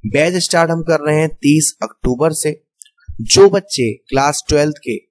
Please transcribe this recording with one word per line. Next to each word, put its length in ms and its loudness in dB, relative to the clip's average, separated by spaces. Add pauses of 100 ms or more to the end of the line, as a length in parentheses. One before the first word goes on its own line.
Batch 340 0
start 280 0
हम 120 -2
कर 240 -2
रहे 100 0
हैं 140 0
तीस 520 0
अक्टूबर 520 -2
से। 260 -4 (600)
जो 280 6
बच्चे 340 -4 (240)
class 400 -2
ट्वेल्थ 300 0
के 180 -8 (140)